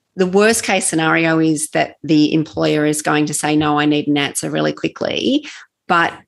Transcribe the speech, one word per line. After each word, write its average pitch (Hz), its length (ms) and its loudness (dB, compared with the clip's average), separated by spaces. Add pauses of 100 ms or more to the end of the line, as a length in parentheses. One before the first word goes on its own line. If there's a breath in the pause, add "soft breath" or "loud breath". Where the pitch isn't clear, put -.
(160)
The 185 100 0
worst 208 380 4
case 190 240 -2
scenario 160 520 2
is 160 320 0
that - 320 -2
the 151 300 2
employer 156 520 0
is 151 160 0
going 151 240 0
to 147 80 -4
say, 151 240 -2
"No, 151 220 0
I 147 60 0
need 147 220 0
an 147 100 0
answer 143 320 -4
really 151 240 -2
quickly." - 720 -2 (440 loud breath)
But 170 240 2 (140)